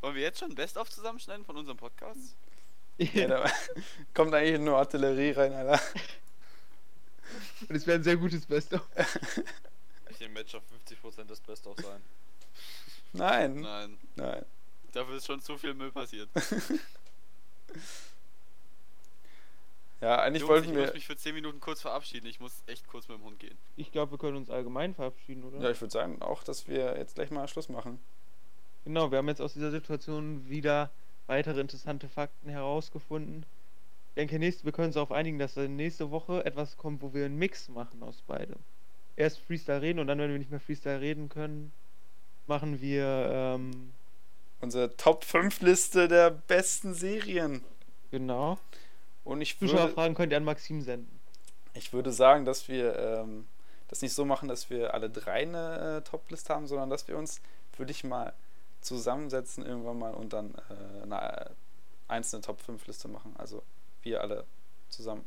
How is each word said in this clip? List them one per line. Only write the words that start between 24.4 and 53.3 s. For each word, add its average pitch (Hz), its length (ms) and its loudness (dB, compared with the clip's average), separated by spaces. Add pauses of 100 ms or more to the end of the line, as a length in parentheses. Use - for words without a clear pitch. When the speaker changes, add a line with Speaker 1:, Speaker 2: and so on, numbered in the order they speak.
Speaker 3:
allgemein 127 420 -2
verabschieden, 131 520 -4
oder? 135 140 -6
Speaker 2:
Ja, 127 120 4
ich 117 100 0
würd 107 100 -4
sagen 87 300 0
auch, - 220 -2
dass - 240 -4
wir 131 300 0
jetzt - 180 -4
gleich 147 160 -2
mal 143 160 -2
Schluss 160 220 -4
machen. 120 300 -4 (840)
Speaker 3:
Genau, 156 260 2
wir 131 80 2
haben 139 120 2
jetzt 147 120 0
aus 143 120 0
dieser 147 180 -2
Situation 151 760 -2
wieder 147 440 2 (360)
weitere 143 340 2
interessante 139 460 -2
Fakten 147 420 -2
herausgefunden. 151 960 -2 (640)
Ich - 60 -4
denke, 151 220 2
nächst-, 170 260 2
wir 147 100 0
können 165 140 2
uns 156 80 0
darauf 147 160 2
einigen, 156 280 2
dass 135 160 0
dann 139 200 0
nächste 151 360 0
Woche 175 340 0
etwas 147 320 -2
kommt, 147 240 -2
wo 139 120 -4
wir 143 120 2
einen 143 120 0
Mix 196 320 0
machen 117 340 -4
aus 120 240 -4
beidem. - 300 -2 (580)
Erst 151 240 2
Freestyle 151 420 0
reden 165 180 2
und 143 80 2
dann, 143 120 2
wenn 147 100 2
wir 143 80 0
nicht 139 140 -2
mehr 147 80 -2
Freestyle 143 420 -2
reden 151 280 -2
können, 151 420 -4 (760)
machen 143 340 2
wir, 139 240 2 (260)
ähm, 131 600 0 (680)
Speaker 2:
Unsere 123 360 2
Top 160 260 8
fünf 180 380 4
Liste 180 480 8
der 170 220 12
besten 185 600 2
Serien. 180 720 0 (480)
Speaker 3:
Genau. 131 480 0 (640)
Speaker 2:
Und 143 180 -2
ich - 180 -2
würde 190 140 4
Speaker 3:
Zuschauerfragen 165 420 6
könnt 170 160 4
ihr 147 60 6
an 151 60 4
Maxim 151 400 0
senden. 120 360 -4 (540)
Speaker 2:
ich - 200 -4
würde 127 180 2
sagen, 131 340 10
dass 131 220 0
wir, 123 320 2
ähm, 110 480 -2 (400)